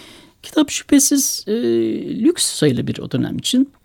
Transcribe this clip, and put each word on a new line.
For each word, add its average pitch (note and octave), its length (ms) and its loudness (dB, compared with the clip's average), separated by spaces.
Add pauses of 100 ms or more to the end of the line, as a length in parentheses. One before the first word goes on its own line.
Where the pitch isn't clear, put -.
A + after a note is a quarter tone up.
(440)
Kitap D4+ 260 0
şüphesiz, - 800 0
e, G#3 60 -2 (720)
lüks E4+ 220 2
sayılabilir B2+ 540 0
o - 120 -10
dönem - 260 -2
için. B3+ 340 0 (140)